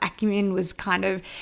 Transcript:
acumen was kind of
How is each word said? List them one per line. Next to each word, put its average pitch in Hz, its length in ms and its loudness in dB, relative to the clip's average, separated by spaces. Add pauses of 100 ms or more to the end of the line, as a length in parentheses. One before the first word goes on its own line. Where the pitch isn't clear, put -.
acumen 202 500 2
was 185 200 0
kind 190 320 0
of 190 180 0 (200)